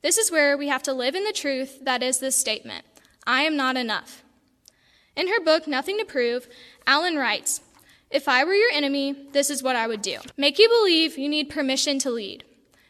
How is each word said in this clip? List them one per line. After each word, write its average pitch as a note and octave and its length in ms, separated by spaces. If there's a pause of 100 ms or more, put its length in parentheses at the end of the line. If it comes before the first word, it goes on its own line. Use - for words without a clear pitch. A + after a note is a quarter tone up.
This E4 160
is A4 140
where C#4+ 260
we C#4+ 100
have C4 160
to C4+ 100
live B3+ 200
in F#4+ 120
the G#4 80
truth C4+ 480
that B3+ 200
is B3+ 180
this C4 160
statement, - 500 (420)
"I B3+ 160
am D#4 120
not C4 220
enough." A3 460 (920)
In F4 120
her G#4+ 140
book, D#4+ 260
Nothing D4 300
to A4 80
Prove, B3 420 (400)
Allen D#4 300
writes, A#3 420 (500)
"If - 200
I C4 160
were F4+ 80
your G#4+ 180
enemy, C#4 600
this C#4+ 160
is C#4 120
what B3+ 140
I A3+ 120
would A3 140
do. E3 180 (180)
Make C#4+ 200
you A4+ 120
believe E4+ 480
you C4+ 100
need D4 220
permission C4+ 500
to C4+ 100
lead. A3+ 360 (440)